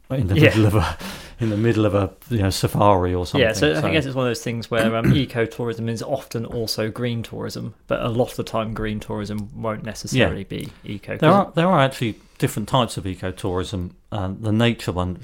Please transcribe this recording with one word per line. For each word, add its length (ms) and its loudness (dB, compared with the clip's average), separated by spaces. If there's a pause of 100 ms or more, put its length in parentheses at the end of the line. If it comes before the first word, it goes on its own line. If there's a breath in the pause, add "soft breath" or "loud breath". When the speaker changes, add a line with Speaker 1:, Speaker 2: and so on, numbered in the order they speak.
(100)
Speaker 1:
in 180 0
the 60 2
Speaker 2:
Yeah. 160 6
Speaker 1:
middle 160 6
of 80 4
a, 240 0 (420 loud breath)
in 100 0
the 60 -2
middle 300 4
of 80 2
a, 160 2 (200)
you 120 0
know, 80 4
safari 640 4
or 120 0
something. 220 2
Speaker 2:
Yeah, 60 2
so 180 2
I 80 -2
Speaker 1:
So 100 0
Speaker 2:
guess 160 2
it's 80 -6
one 120 0
of 40 0
those 120 -4
things 280 -6
where, 260 2
um, 100 0
Speaker 1:
<clears throat> 80 8
Speaker 2:
ecotourism 760 -2
is 140 -4
often 420 -4
also 460 -2
green 320 -2
tourism, 520 -8 (120)
but 160 -2
a 60 -2
lot 240 0
of 40 -16
the 80 -2
time 300 -4
green 260 -4
tourism 540 -6
won't 300 -6
necessarily 560 0 (100)
Speaker 1:
Yeah. 80 -6
Speaker 2:
be 100 -10 (160)
eco. 320 -8
Speaker 1:
There 140 6
are, 240 4
there 140 2
are 120 4
actually 360 0 (220)
different 300 -2
types 280 2
of 80 -6
ecotourism. 880 -4 (220)
Um, 280 -4
the 120 0
nature 400 2
one 320 -2